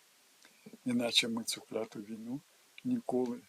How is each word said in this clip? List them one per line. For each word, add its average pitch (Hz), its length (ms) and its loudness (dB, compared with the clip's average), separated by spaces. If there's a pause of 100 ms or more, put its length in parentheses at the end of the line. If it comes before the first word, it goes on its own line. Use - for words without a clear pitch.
(840)
Іначе 120 420 4
ми 113 160 -2
цю - 180 -4
кляту 110 380 -4
війну 113 420 -8 (420)
ніколи 123 640 0